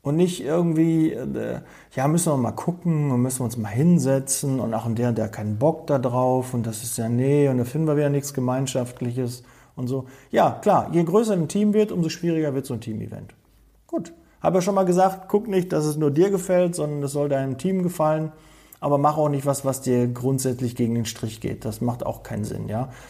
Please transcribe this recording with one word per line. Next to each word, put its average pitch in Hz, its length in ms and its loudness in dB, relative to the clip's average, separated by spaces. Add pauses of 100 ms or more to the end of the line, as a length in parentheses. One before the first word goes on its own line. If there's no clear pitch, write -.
Und 143 120 0
nicht 180 280 2
irgendwie, 160 680 2
äh, 120 500 -6 (340)
ja, 131 120 0
müssen 170 240 2
wir 143 60 2
mal 113 140 0
gucken 160 580 -2
und 123 140 2
müssen 127 160 -2
wir 127 60 -2
uns 113 120 -4
mal 104 120 -6
hinsetzen 135 920 2
und 113 160 -2
ach, 113 100 -4
und 113 140 -2
der, 120 140 2
der 110 120 0
hat 110 80 -8
keinen 107 240 -4
Bock 160 300 0
da 143 100 2
drauf 127 560 0
und 117 140 -2
das 110 160 -8
ist 117 160 -6
ja, 113 100 -2
nee, 139 400 4
und 127 80 2
da 123 60 2
finden 151 240 -2
wir 147 100 2
wieder 147 120 2
nichts 143 260 -2
Gemeinschaftliches 127 1040 -4 (340)
und 123 120 -6
so. 131 180 -4 (240)
Ja, 147 220 4
klar, 165 400 2
je 165 120 4
größer 208 300 2
ein 165 140 0
Team 208 260 2
wird, 214 180 2
umso 170 180 0
schwieriger 160 440 -2
wird 135 140 -4
so 123 80 -4
ein 110 60 -6
Team-Event. 107 520 -10 (540)
Gut, - 260 -6 (260)
hab 165 140 2
ja 185 80 4
schon 196 140 0
mal 190 100 4
gesagt, 185 440 2
guck 208 180 0
nicht, 180 260 0
dass 156 120 0
es 151 120 -2
nur 151 140 2
dir 175 180 4
gefällt, 180 460 2
sondern 151 260 -4
es 139 100 -4
soll 143 160 0
deinem 135 300 -2
Team 185 240 0
gefallen, 156 500 0 (500)
aber 143 160 2
mach 147 200 4
auch 151 100 2
nicht 139 180 -2
was, 139 200 0
was 131 160 -2
dir 123 260 2
grundsätzlich 123 680 -2
gegen 117 180 2
den 117 100 0
Strich 110 360 -8
geht. - 240 -8
Das 110 160 -6
macht 120 240 -2
auch - 180 -6
keinen 107 220 -6
Sinn, - 240 -8
ja. 120 180 -4 (220)